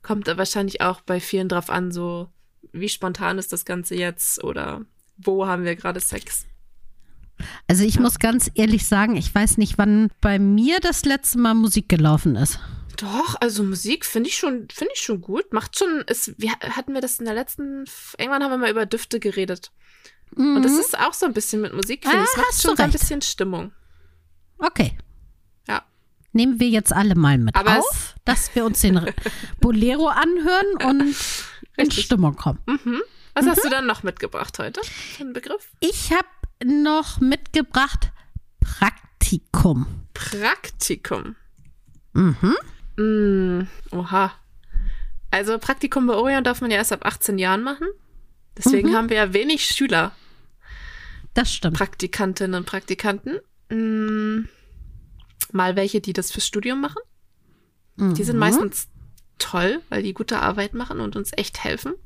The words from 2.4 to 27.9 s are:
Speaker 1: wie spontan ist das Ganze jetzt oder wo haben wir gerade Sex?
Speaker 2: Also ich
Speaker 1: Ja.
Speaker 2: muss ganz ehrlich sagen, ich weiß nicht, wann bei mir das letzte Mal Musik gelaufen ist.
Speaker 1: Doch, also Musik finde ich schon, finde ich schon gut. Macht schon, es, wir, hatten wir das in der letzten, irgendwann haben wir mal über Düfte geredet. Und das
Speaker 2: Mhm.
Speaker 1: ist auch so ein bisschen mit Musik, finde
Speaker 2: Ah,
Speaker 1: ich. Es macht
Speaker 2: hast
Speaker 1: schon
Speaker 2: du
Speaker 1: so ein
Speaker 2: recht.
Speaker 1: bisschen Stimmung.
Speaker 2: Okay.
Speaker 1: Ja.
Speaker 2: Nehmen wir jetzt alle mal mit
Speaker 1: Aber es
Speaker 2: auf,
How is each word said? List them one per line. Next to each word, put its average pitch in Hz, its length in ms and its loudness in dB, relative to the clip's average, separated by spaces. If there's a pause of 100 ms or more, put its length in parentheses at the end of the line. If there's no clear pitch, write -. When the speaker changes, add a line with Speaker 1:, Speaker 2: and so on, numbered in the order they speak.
Speaker 1:
wie 185 160 -6
spontan 180 500 -4
ist - 140 -8
das 170 120 -6
Ganze 180 300 -6
jetzt 175 480 -4
oder 73 400 -6 (340)
wo 190 300 0
haben 180 180 -2
wir 175 120 -4
gerade 180 240 -6
Sex? - 460 -6 (1200)
Speaker 2:
Also 185 160 4
ich 220 120 2
Speaker 1:
Ja. 247 40 4
Speaker 2:
muss 240 180 2
ganz 233 360 2
ehrlich 220 320 2
sagen, 214 300 4
ich - 180 -2
weiß 208 240 4
nicht, - 180 2
wann 208 340 4 (100)
bei 202 180 4
mir 220 420 4
das - 240 0
letzte 277 340 2
Mal 226 160 4
Musik 220 340 2
gelaufen 151 480 4
ist. 135 220 0 (380)
Speaker 1:
Doch, 208 440 -4
also 214 240 0
Musik 196 420 -2
finde 233 240 -2
ich - 80 -4
schon, 247 340 -2
finde 403 220 -4
ich - 80 -6
schon 196 180 -2
gut. 233 320 -4
Macht - 260 -4
schon, 330 280 0
es, - 320 -4
wir, 220 220 -2
hatten 262 340 -8
wir 262 60 -2
das 254 180 -4
in 233 80 -8
der 220 80 -4
letzten, 277 500 -8 (320)
irgendwann 277 260 -2
haben 269 100 -2
wir 254 60 -2
mal 233 120 2
über 220 160 0
Düfte 226 340 -4
geredet. 185 500 -4 (640)
Und 277 280 4
das 262 100 4
Speaker 2:
Mhm. 302 80 4
Speaker 1:
ist - 180 -2
auch 403 140 2
so - 140 0
ein 262 80 0
bisschen 214 260 -2
mit 202 140 -4
Musik, 202 300 -4
finde 311 140 4
Speaker 2:
Ah, 403 40 4
Speaker 1:
ich. 466 80 2
Es 523 60 0
macht 494 120 2
Speaker 2:
hast - 140 0
Speaker 1:
schon 330 80 4
Speaker 2:
du 294 60 2
Speaker 1:
so 311 80 4
ein 294 60 4
Speaker 2:
recht. - 100 4
Speaker 1:
bisschen - 220 0
Stimmung. 185 500 -4 (840)
Speaker 2:
Okay. - 380 0 (720)
Speaker 1:
Ja. - 140 -4 (500)
Speaker 2:
Nehmen 233 280 2
wir 240 80 4
jetzt 220 240 2
alle 190 240 4
mal 143 220 6
mit 113 180 2
Speaker 1:
Aber 214 220 6
es - 60 2
Speaker 2:
auf, - 300 -4 (100)